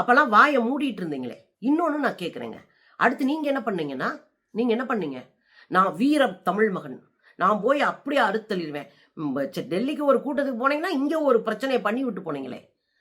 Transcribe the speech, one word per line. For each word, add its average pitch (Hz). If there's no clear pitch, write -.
அப்பெல்லாம் 254
வாயை 254
மூடிட்டு 247
இருந்தீங்களே. 139
இன்னொன்னு 302
நான் 202
கேக்குறேங்க, 120
அடுத்து 254
நீங்க 294
என்ன 269
பண்ணீங்கன்னா, 170
நீங்க 226
என்ன 254
பண்ணீங்க? 165
"நான் 185
வீர 269
தமிழ் 202
மகன், 143
நான் 196
போய் 269
அப்படியே 262
அறுத்தளிடுவேன்." 180
ம், 143
சே, 165
டெல்லிக்கு 240
ஒரு 269
கூட்டத்துக்கு 262
போனீங்கன்னா 294
இங்க 311
ஒரு 262
பிரச்சனையை 226
பண்ணி 226
விட்டு 185
போனீங்களே. 131